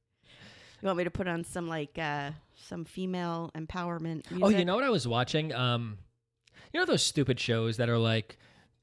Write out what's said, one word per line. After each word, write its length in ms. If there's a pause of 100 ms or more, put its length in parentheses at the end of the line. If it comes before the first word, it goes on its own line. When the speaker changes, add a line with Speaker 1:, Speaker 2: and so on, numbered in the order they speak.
(800)
Speaker 1:
You 60
want 120
me 60
to 60
put 180
on 160
some, 240
like, 300
uh, 320 (260)
some 280
female 720
empowerment 760
Speaker 2:
Oh, 20
you 60
Speaker 1:
music? 260
Speaker 2:
know 80
what 80
I 80
was 160
watching? 480
Um, 440 (760)
you 80
know 60
those 180
stupid 340
shows 380
that 120
are, 100
like, 400 (440)